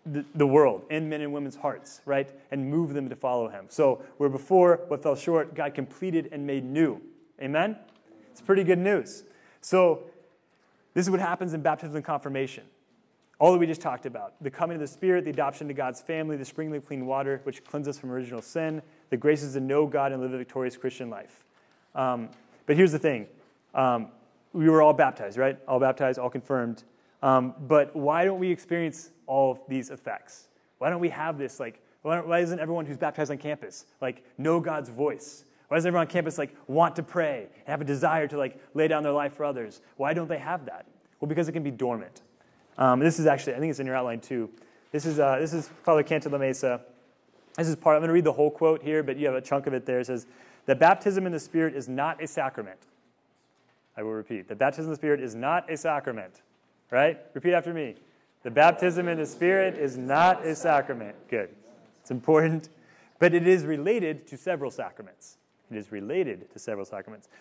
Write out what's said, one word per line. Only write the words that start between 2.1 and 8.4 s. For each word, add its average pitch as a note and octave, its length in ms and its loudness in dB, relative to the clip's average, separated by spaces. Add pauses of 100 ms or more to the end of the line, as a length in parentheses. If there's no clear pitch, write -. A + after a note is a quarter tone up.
And C#3 180 -4
moved D3+ 240 0
them C#3 140 -4
to B2 80 -10
follow B2 320 -2
him. G2+ 220 -14
So C3+ 340 2 (140)
where C#3+ 120 2
before F3 600 4
what D3 120 -4
fell C#3+ 140 0
short, D#3+ 400 -2
God D3 180 -4
completed D#3+ 600 -4
and C#3+ 120 -8
made C#3 200 -4
new. C3+ 360 0 (400)
Amen? D#3+ 360 -2 (540)
It's - 100 -20